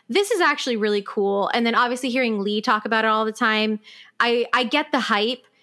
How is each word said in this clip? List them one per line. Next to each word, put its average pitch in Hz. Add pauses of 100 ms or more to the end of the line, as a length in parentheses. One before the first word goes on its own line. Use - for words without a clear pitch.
(100)
"This 392
is 415
actually 285
really 208
cool." 196
And 233
then 226
obviously 247
hearing 233
Lee 208
talk 214
about 220
it -
all 220
the 220
time, 214 (400)
I, 240
I 247
get 294
the 269
hype. 220 (200)